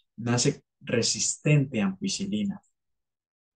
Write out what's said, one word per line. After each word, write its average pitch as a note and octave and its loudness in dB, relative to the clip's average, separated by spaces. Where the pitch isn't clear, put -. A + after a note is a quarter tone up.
nace A#2+ 0
resistente A2+ 0
a G2+ 0
ampicilina. G#2 -4